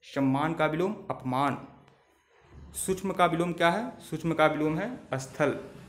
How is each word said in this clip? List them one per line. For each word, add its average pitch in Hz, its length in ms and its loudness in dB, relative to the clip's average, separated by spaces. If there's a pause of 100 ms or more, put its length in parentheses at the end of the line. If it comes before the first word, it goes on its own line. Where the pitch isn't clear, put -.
सम्मान 139 520 2
का 160 120 2
विलोम 175 300 2 (140)
अपमान। 127 580 -2 (1040)
सूक्ष्म 190 380 -2
का 180 140 4
विलोम 170 280 2
क्या 170 160 4
है? 220 300 -2
सूक्ष्म 160 340 -4
का 156 140 6
विलोम 151 300 2
है 233 220 -6 (140)
स्थल। 131 460 -2 (300)